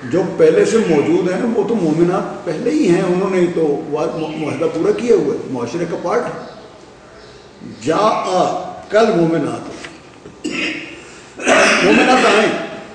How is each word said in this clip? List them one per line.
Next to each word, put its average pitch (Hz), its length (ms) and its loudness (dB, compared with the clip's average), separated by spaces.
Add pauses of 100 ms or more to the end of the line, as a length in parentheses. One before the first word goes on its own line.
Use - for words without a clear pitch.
(120)
جو 180 100 0 (140)
پہلے 196 280 6
سے 226 140 2
موجود 175 540 2
ہیں 190 100 -2
وہ 220 260 0
تو 233 60 0
مومنات 175 720 0
پہلے 190 260 -4
ہی 294 180 2
ہیں، 175 140 2
انہوں 180 280 0
نے 180 240 2
تو 147 360 0
وا-، 156 300 -4
مع-، 156 160 -8
معاہدہ 143 280 -4 (100)
پورا 180 180 0
کیا 226 240 2
ہوا 151 180 0
ہے، - 160 -8
معاشرے 131 400 -4
کا 180 120 -6
پارٹ 208 200 -2
ہے۔ - 320 -10 (1300)
جاء 175 420 0 (640)
کل 220 180 4 (100)
مومنات، 160 520 0 (2250)
مومنات 254 420 4
آئیں 208 400 2 (280)